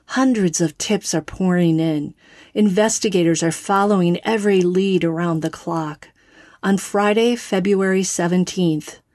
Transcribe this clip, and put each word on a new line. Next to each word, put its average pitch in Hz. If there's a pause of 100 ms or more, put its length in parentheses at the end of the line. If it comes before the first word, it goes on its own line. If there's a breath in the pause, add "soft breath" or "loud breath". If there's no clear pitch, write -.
Hundreds 226
of 160
tips -
are 160
pouring 175
in. 156 (380 loud breath)
Investigators 190
are 165
following 196
every 208
lead 180
around 165
the 156
clock. 160 (540 loud breath)
On 196
Friday, 208
February 190
seventeenth, 175 (140)